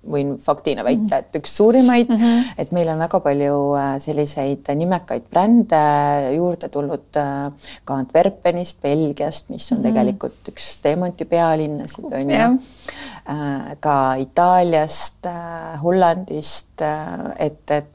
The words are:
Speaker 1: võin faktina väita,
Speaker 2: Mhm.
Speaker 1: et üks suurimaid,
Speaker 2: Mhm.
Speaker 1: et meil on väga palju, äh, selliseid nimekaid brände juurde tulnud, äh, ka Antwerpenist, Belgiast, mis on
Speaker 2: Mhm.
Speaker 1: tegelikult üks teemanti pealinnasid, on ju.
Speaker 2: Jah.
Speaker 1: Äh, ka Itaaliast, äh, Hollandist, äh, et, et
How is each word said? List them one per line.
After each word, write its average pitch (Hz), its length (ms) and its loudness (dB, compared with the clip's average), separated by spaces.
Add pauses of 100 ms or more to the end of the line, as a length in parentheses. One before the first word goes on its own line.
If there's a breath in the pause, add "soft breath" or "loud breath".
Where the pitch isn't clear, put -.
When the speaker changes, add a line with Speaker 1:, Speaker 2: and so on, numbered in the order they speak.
Speaker 1:
võin 139 320 -4
faktina 143 440 -2
väita, 208 320 0
Speaker 2:
Mhm. - 20 0
Speaker 1:
et - 180 -8
üks - 200 -6
suurimaid, 240 520 6
Speaker 2:
Mhm. 233 360 4 (140)
Speaker 1:
et 156 140 -4
meil 175 160 0
on 160 100 -2
väga 170 220 0
palju, 143 560 0
äh, 139 220 -2
selliseid 143 760 -4
nimekaid 170 560 -2
brände 147 1040 4
juurde 170 340 -2
tulnud, 143 480 -6
äh, 143 360 -4 (320 loud breath)
ka 143 100 -4
Antwerpenist, 175 880 0
Belgiast, 147 680 -2
mis - 220 -8
on 226 60 0
Speaker 2:
Mhm. 214 100 -2
Speaker 1:
tegelikult 214 600 -2
üks - 340 -10
teemanti 170 420 -2
pealinnasid, 156 880 -2
on 139 180 -4
ju. - 60 2
Speaker 2:
Jah. 233 140 4 (800 loud breath)
Speaker 1:
Äh, 143 520 -6
ka 135 340 2
Itaaliast, 170 1120 2
äh, 170 560 -10
Hollandist, 175 960 0
äh, 156 580 -6
et, 151 320 -4
et 147 240 0